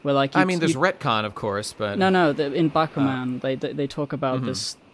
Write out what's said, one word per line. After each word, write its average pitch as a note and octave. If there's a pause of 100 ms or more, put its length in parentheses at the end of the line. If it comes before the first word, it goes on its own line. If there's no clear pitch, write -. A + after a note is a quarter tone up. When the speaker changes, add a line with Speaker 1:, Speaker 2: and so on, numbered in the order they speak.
Speaker 1:
where, C#3+
like, C#3
Speaker 2:
I F#3
Speaker 1:
you, F#3
Speaker 2:
mean, F3+
there's E3
Speaker 1:
you C3+
Speaker 2:
retcon, C#3
of G2+
course, G#2
but G#2
Speaker 1:
No, F#3+
no, F3
the, C#3+
in D#3+
Bakuman, C3+
Speaker 2:
uh, -
Speaker 1:
they, C3+
they, C3+
they C#3+
talk C#3+
about C3+
Speaker 2:
mm-hmm. C3
Speaker 1:
this - (180)